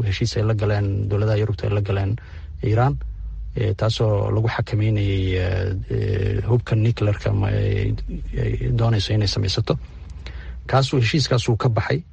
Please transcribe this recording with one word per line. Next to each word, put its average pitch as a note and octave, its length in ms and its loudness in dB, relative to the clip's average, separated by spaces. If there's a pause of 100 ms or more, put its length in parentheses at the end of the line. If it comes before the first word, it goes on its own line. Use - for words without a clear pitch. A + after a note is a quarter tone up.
heshiis A2 340 0
ay G#2 80 2
la A2 100 2
galeen, G2+ 320 2 (220)
dowladaha G#2 300 2
Yurubtu G#2+ 260 0
ay G#2 100 0
la G#2 60 2
galeen G2 320 0 (500)
Iran, A#2+ 320 2 (600)
eh, G2+ 220 0
taasoo G#2+ 560 2
lagu A2 160 2
xakameynayay, G#2 760 0 (120)
eh, F#2 400 0 (140)
eh, G2+ 460 0 (120)
hubka A#2+ 260 2
nuclear-ka G#2 580 2
ma, G2 180 0
eh, G#1 420 2 (500)
ay A2 100 0 (200)
doonayso A2+ 400 2
inay G#2 160 2
samaysato. - 460 -2 (920)
Kaasuu, C3+ 340 2
heshiiskaasuu B2 560 2
ka - 120 2
baxay A#2+ 320 0 (120)